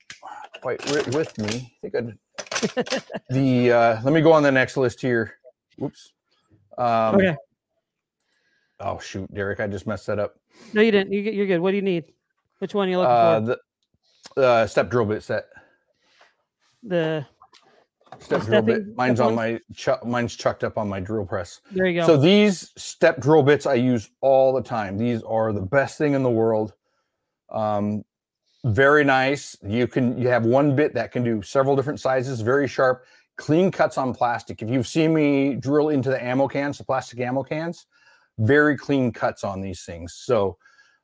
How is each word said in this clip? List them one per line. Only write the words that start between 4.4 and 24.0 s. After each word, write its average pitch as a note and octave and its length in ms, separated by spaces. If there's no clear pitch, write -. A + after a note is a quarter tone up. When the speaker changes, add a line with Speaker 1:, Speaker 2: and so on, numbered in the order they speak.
Speaker 1:
the C#3+ 80
next C3 260
list C3 240
here. A#2 340
Whoops. - 360
Um, A2+ 380
Speaker 2:
Okay. F#3+ 200
Speaker 1:
oh, F#2+ 200
shoot, - 340
Derek, G2+ 260
I G#2+ 80
just G2 200
messed G#2 200
that G#2 120
up. G2+ 160
Speaker 2:
No, G#3+ 80
you A3 100
didn't. G3 220
You, G3+ 80
you're G3+ 260
good. F3+ 120
What F#3 120
do G3+ 60
you G3+ 40
need? F3+ 320
Which F#3+ 160
one G3 120
are F#3 40
you F3+ 80
looking B2+ 160
Speaker 1:
Uh, A2+ 240
Speaker 2:
for? A2+ 180
Speaker 1:
the, C3+ 80
uh, A2+ 240
step G#2+ 220
drill A#2 160
bit G#2+ 180
set. G#2+ 220
Speaker 2:
The D#3+ 420
Speaker 1:
Step - 220
Speaker 2:
the - 40
Speaker 1:
drill G#3 160
bit. A3 200
Speaker 2:
stepping G#3+ 140
Speaker 1:
Mine's B2 220
Speaker 2:
step B2 80
Speaker 1:
on A2+ 100
Speaker 2:
ones? - 0
Speaker 1:
my A2+ 400
chu-, - 300
mine's A#2+ 300
chucked - 280
up A2 140
on G#2+ 100
my G2 120
drill G#2 260
press. F#2 360
Speaker 2:
There F#3 160
you F3 140
go. E3 40
Speaker 1:
So E3 120
these G#3 600
step - 420
drill D3 220
bits C#3 240
I C#3+ 100
use B2 340